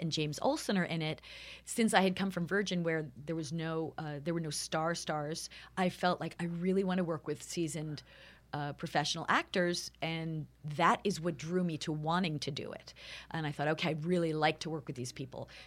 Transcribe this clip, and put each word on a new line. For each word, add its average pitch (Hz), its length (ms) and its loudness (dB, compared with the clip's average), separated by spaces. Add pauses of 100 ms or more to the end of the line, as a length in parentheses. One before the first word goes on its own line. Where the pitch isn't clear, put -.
and 160 100 -2
James 151 320 0
Olsen 254 360 2
are 175 60 4
in 165 180 -2
it, 156 180 -2 (440)
since 226 280 2
I 196 80 10
had 185 160 4
come 190 140 0
from 175 160 -2
Virgin 190 360 0
where 160 280 0 (160)
there 165 100 -2
was 151 160 -4
no, 160 460 -2
uh, 151 160 -6 (100)
there 170 100 0
were 170 60 0
no 156 100 -4
star 165 440 0
stars, 151 560 -4 (260)
I 185 120 4
felt 180 320 2
like, 160 200 -4
"I 175 40 0
really 180 400 2
wanna 185 200 2
work 160 240 -2
with 147 140 -2
seasoned, 156 600 -4 (520)
uh, 147 180 -2
professional 156 560 0
actors," 180 640 2 (100)
and 160 460 -2 (180)
that 165 400 6
is 185 160 2
what 165 160 0
drew 175 280 0
me 165 140 0
to 165 140 -2
wanting 156 480 2
to - 100 -4
do - 220 -6
it. - 200 -14 (380)
And 160 160 -2
I 143 60 -2
thought, 147 160 0
"Okay, 156 220 2
I'd 156 140 -2
really 170 280 2
like 156 280 4
to 156 100 -4
work 156 180 -6
with 139 80 -6
these 123 160 -6
people - 360 -8 (180)